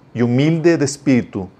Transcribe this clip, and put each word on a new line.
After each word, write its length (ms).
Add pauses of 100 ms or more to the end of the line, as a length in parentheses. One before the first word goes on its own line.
(120)
y 100
humilde 540
de 80
espíritu, 640 (120)